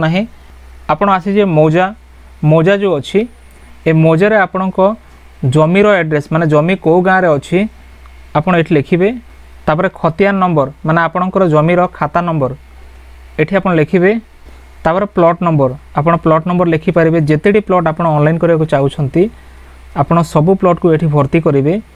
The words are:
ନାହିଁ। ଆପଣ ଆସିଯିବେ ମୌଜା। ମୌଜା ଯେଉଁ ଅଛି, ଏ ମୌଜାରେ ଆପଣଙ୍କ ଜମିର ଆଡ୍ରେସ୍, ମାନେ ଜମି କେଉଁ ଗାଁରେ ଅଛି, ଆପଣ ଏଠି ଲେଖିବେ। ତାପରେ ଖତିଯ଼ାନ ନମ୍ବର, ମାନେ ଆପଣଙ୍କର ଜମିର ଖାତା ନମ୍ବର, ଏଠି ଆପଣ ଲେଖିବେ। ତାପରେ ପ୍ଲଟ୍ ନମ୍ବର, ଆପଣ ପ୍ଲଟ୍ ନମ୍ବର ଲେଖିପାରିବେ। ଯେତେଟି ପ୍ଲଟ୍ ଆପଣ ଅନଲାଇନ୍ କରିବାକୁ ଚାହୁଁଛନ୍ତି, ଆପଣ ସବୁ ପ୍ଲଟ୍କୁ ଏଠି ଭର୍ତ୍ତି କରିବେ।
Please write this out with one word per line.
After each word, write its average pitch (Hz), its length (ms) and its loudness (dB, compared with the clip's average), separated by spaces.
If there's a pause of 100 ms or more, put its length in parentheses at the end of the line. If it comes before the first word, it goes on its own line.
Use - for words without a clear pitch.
ନାହିଁ। 170 180 -2 (680)
ଆପଣ 175 240 0
ଆସିଯିବେ 196 320 0 (100)
ମୌଜା। 160 280 2 (580)
ମୌଜା 160 380 4
ଯେଉଁ 190 180 0
ଅଛି, 190 200 -4 (680)
ଏ 160 60 2
ମୌଜାରେ 165 520 2
ଆପଣଙ୍କ 185 340 -4 (760)
ଜମିର 175 320 2 (120)
ଆଡ୍ରେସ୍, 156 340 -4
ମାନେ 165 200 0
ଜମି 156 200 2 (100)
କେଉଁ 165 240 2
ଗାଁରେ 185 200 2 (100)
ଅଛି, 165 200 -4 (800)
ଆପଣ 170 220 0
ଏଠି 160 160 -2
ଲେଖିବେ। 175 340 0 (560)
ତାପରେ 175 220 0 (120)
ଖତିଯ଼ାନ 196 440 0
ନମ୍ବର, 151 240 0 (180)
ମାନେ 160 220 0
ଆପଣଙ୍କର 185 360 -2 (100)
ଜମିର 165 280 2 (160)
ଖାତା 156 300 -4
ନମ୍ବର, 143 240 -4 (880)
ଏଠି 156 160 -2
ଆପଣ 185 240 0
ଲେଖିବେ। 180 320 0 (720)
ତାପରେ 185 220 -2 (100)
ପ୍ଲଟ୍ 170 320 2
ନମ୍ବର, 139 240 0 (280)
ଆପଣ 165 140 0 (100)
ପ୍ଲଟ୍ 160 260 2
ନମ୍ବର 180 260 0
ଲେଖିପାରିବେ। 165 440 0 (100)
ଯେତେଟି 202 380 2
ପ୍ଲଟ୍ 180 200 0
ଆପଣ 160 180 -4 (100)
ଅନଲାଇନ୍ 151 260 2
କରିବାକୁ 165 320 2
ଚାହୁଁଛନ୍ତି, 139 500 0 (800)
ଆପଣ 170 160 0 (160)
ସବୁ 160 260 2
ପ୍ଲଟ୍କୁ 175 340 0
ଏଠି 160 220 0
ଭର୍ତ୍ତି 143 300 0
କରିବେ। 143 280 0 (220)